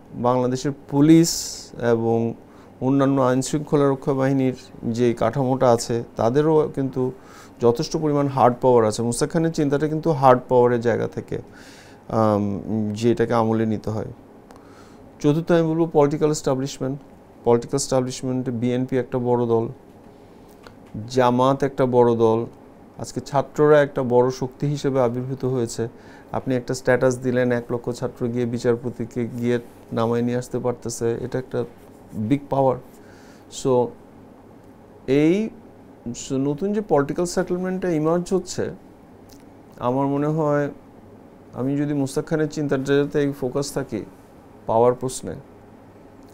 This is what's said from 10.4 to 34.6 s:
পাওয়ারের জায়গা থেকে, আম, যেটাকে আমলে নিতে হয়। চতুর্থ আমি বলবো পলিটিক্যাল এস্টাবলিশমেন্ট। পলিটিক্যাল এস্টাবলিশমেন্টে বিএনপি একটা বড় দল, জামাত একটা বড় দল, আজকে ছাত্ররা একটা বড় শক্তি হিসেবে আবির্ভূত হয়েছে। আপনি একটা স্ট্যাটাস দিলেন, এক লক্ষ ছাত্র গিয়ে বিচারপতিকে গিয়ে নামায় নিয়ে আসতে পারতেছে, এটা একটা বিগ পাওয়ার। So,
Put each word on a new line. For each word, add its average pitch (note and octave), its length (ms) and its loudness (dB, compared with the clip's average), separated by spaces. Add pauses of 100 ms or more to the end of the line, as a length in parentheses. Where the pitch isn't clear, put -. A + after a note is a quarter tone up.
পাওয়ারের B2 320 4
জায়গা A2+ 280 0
থেকে, - 300 -8 (680)
আম, G#2 520 0 (340)
যেটাকে A#2 400 0
আমলে A2 320 2
নিতে G#2+ 240 -4
হয়। G#2+ 160 -6 (1120)
চতুর্থ D#3+ 320 0
আমি E3+ 100 4
বলবো E3 300 0
পলিটিক্যাল D3+ 380 2
এস্টাবলিশমেন্ট। C3+ 680 -4 (440)
পলিটিক্যাল A#2+ 360 2
এস্টাবলিশমেন্টে B2+ 680 -2
বিএনপি B2 480 -2
একটা B2 200 -4
বড় A#2+ 280 0
দল, A2+ 220 0 (1400)
জামাত B2+ 520 2
একটা C#3 240 0
বড় A#2+ 280 4
দল, A2+ 320 2 (520)
আজকে B2 220 -10
ছাত্ররা D3 640 2
একটা C#3 200 -2
বড় B2 280 4
শক্তি B2+ 360 -6
হিসেবে C#3 340 -2
আবির্ভূত B2+ 440 -2
হয়েছে। A#2 440 -2 (440)
আপনি B2 220 -4
একটা B2+ 200 -4
স্ট্যাটাস B2+ 440 2
দিলেন, B2 340 0
এক A#2+ 200 -4
লক্ষ B2 180 -4
ছাত্র B2 380 -6
গিয়ে A#2+ 180 -2
বিচারপতিকে A#2+ 840 -4 (100)
গিয়ে A#2+ 200 0 (340)
নামায় A#2 300 0
নিয়ে A#2+ 140 -2
আসতে B2 220 -6
পারতেছে, A#2+ 640 -4
এটা B2+ 180 -6
একটা B2 260 -6 (500)
বিগ A2+ 260 -2 (100)
পাওয়ার। C3+ 260 2 (840)
So, B2 240 2 (1200)